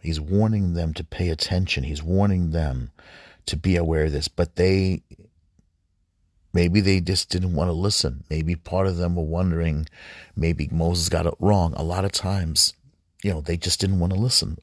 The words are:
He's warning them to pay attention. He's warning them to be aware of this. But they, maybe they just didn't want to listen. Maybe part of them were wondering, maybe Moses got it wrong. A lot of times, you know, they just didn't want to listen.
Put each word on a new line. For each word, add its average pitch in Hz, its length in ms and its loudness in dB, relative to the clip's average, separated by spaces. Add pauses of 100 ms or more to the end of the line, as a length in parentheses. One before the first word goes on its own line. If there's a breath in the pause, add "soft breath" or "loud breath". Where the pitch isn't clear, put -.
He's 80 180 -2
warning 98 540 2
them 82 200 -2
to 80 100 -8
pay - 240 -2
attention. 85 560 -2
He's 76 180 -6
warning 92 480 2
them 69 400 -2 (560 loud breath)
to - 100 -4
be 90 200 2
aware 80 280 2
of 78 80 0
this. 71 160 -4
But - 280 -2
they, 95 460 2 (1500)
maybe 87 280 4
they 95 200 4
just 92 300 -2
didn't 90 240 -2
want 80 140 2
to 87 40 0
listen. 80 560 -2
Maybe 80 260 -2
part 95 320 -2
of 87 120 -2
them 87 180 0
were 85 60 -2
wondering, 82 640 0 (500 loud breath)
maybe 78 340 0
Moses 82 380 0
got 82 180 0
it - 120 -2
wrong. 92 360 2
A - 80 -6
lot 87 220 -2
of 98 80 -2
times, 92 640 0 (480)
you 98 100 0
know, 78 80 -4
they 85 160 -2
just - 240 -4
didn't 95 180 2
want 87 140 2
to 92 60 -2
listen. 113 440 0